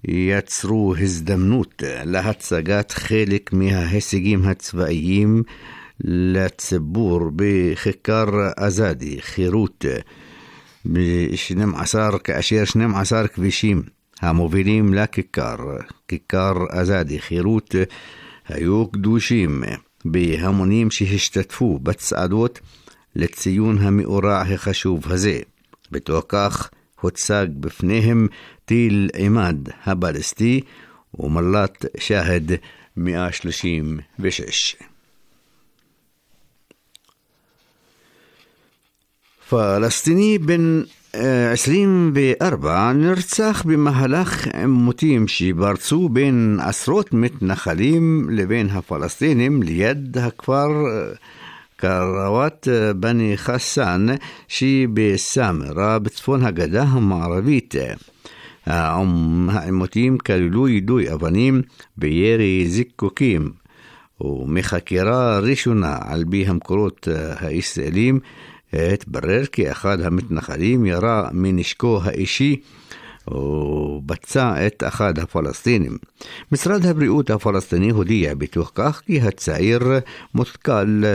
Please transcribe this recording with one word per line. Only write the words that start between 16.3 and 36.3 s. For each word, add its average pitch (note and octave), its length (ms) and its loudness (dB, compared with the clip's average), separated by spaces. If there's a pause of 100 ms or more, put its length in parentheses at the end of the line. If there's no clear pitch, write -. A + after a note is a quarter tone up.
אזאדי, F2 500 0
חירות, F#2+ 540 -2
אה, F#2 80 4 (680)
היו F#2+ 380 0
קדושים G2+ 760 0 (420)
בהמונים F#2 840 2
שהשתתפו F#2+ 920 -2
בצעדות F#2 760 -2 (560)
לציון G2 600 0
המאורע G2+ 640 2
החשוב F#2 720 -2
הזה. F2+ 280 0 (520)
בתוך D2+ 360 -4
כך G2+ 420 -2 (300)
הוצג G2+ 460 -2 (140)
בפניהם G#2+ 680 2 (420)
טיל G#2 440 2
עימאד F#2 540 0 (160)
הבליסטי F#2+ 760 0 (580)
ומלט F2+ 680 0 (140)
שהד F2+ 540 0 (440)
מאה F2 360 -2
שלושים D#2 680 -4 (220)
ושש. - 560 -4 (4000)